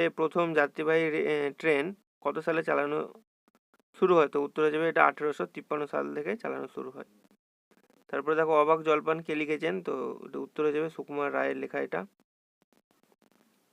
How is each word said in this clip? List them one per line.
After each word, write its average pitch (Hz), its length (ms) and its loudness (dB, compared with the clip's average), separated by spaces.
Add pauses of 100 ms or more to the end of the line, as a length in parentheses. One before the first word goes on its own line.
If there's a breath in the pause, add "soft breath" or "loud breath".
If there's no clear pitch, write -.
প্রথম 165 440 0
যাত্রীবাহী 156 560 2
রে-, 151 240 0
এ, 147 40 0 (220)
ট্রেন 151 260 2 (360)
কত 143 180 -2
সালে 160 240 0
চালানো 147 360 0 (1000)
শুরু 180 180 4
হয়? 147 180 6
তো 147 120 0
উত্তর - 180 -4
হয়ে 151 120 2
যাবে 160 140 0
এটা 156 160 4
আঠেরোশো 147 400 0
তিপ্পান্ন 147 400 -6
সাল 143 280 -4
থেকে 147 240 -6
চালানো 135 300 -8
শুরু 131 240 -10
হয়। 135 180 -16 (1000)
তারপরে 143 280 -2
দেখো 160 260 2
অবাক 160 200 4
জলপান 156 400 2
কে 160 140 -6
লিখেছেন? 156 480 -2
তো 151 100 -4 (300)
এটা - 160 -12
উত্তর 139 240 -6
হয়ে 151 140 2
যাবে 160 120 -2
সুকুমার 143 440 -6
রায়ের 135 240 0
লেখা 135 240 -6
এটা। 160 200 -4 (1700)